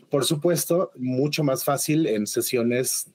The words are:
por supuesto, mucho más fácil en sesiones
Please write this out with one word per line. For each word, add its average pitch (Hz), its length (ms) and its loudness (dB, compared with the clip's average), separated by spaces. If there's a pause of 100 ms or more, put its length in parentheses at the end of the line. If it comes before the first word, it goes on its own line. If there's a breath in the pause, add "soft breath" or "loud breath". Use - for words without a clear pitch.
por 139 200 0
supuesto, 170 680 0
mucho 127 480 0
más 131 200 0
fácil 151 420 0
en 107 220 0
sesiones 120 880 -2